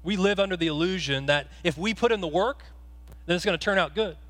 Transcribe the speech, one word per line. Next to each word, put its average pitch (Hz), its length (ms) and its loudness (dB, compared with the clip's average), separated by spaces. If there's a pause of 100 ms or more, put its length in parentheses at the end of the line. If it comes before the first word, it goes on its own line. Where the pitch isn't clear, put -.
We 196 160 -2
live 196 200 2
under 196 160 0
the 165 120 -2
illusion 151 600 -2
that 143 220 2 (140)
if 160 160 0
we 208 160 -2
put 233 180 2
in 214 80 0
the 175 80 -4
work, 190 340 0 (640)
then 170 120 2
it's 170 100 -4
gonna 185 100 2
turn 196 220 0
out 156 160 0
good. 190 240 -2 (120)